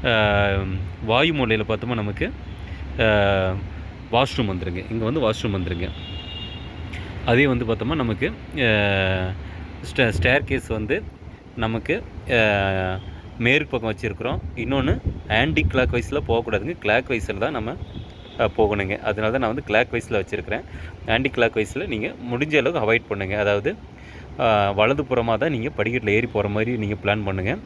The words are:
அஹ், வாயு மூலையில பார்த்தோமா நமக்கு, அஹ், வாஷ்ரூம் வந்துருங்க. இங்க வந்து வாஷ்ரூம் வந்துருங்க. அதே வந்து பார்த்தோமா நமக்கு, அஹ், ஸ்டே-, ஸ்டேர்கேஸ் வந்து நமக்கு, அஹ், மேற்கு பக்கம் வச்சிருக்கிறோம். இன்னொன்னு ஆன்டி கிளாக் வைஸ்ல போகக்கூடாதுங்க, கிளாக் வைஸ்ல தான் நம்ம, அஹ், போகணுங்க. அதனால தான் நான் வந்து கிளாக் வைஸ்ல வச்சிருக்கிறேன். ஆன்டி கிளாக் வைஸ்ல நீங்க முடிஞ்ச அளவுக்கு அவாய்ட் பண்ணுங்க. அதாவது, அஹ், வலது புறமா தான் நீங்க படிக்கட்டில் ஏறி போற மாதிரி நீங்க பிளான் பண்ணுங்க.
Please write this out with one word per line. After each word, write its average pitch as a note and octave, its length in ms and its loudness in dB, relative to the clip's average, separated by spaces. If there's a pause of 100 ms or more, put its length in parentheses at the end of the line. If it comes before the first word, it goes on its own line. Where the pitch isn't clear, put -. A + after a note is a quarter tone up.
அஹ், G2+ 600 4 (400)
வாயு C3+ 280 4
மூலையில A2+ 340 2
பார்த்தோமா A2+ 260 -2
நமக்கு, G#2+ 380 -2 (680)
அஹ், G2+ 580 4 (560)
வாஷ்ரூம் B2 400 2
வந்துருங்க. F2 400 -6
இங்க A2 140 -2
வந்து B2+ 240 2
வாஷ்ரூம் A2 260 0
வந்துருங்க. F2 320 -2 (1400)
அதே B2 220 6
வந்து B2 180 2
பார்த்தோமா A2+ 300 0
நமக்கு, B2+ 360 0 (240)
அஹ், G2 760 2 (520)
ஸ்டே-, A#2 360 2
ஸ்டேர்கேஸ் C3 480 2
வந்து A2+ 360 -2 (520)
நமக்கு, A2+ 480 -2 (240)
அஹ், G2 680 4 (420)
மேற்கு C3+ 280 4
பக்கம் A2+ 240 -2
வச்சிருக்கிறோம். A2 480 -4 (160)
இன்னொன்னு C3 440 0 (300)
ஆன்டி D3 340 2
கிளாக் B2+ 280 2
வைஸ்ல A#2+ 260 -2 (100)
போகக்கூடாதுங்க, A#2 520 0
கிளாக் A2 280 2
வைஸ்ல G#2+ 300 -2
தான் A#2+ 140 0
நம்ம, A#2+ 240 -4 (640)
அஹ், A2+ 200 2
போகணுங்க. G2+ 420 2
அதனால G#2+ 320 0
தான் C3 100 0
நான் A2+ 120 0
வந்து C#3+ 140 -6
கிளாக் B2+ 260 4
வைஸ்ல A2+ 300 -2
வச்சிருக்கிறேன். G2 400 -6 (440)
ஆன்டி B2 220 2
கிளாக் A#2 260 2
வைஸ்ல A2 320 -2
நீங்க A2 260 -4 (180)
முடிஞ்ச D3 260 2
அளவுக்கு C#3 280 2
அவாய்ட் A2+ 220 4
பண்ணுங்க. G2+ 320 -2
அதாவது, G#2 360 2 (640)
அஹ், G#2 380 4
வலது B2+ 280 4
புறமா A#2+ 340 2
தான் C#3+ 120 2
நீங்க A#2+ 200 -2
படிக்கட்டில் A2+ 440 0
ஏறி A2 140 4
போற G#2 200 0
மாதிரி A2 300 0
நீங்க G#2 260 -2
பிளான் G2+ 200 2
பண்ணுங்க. G2 420 -2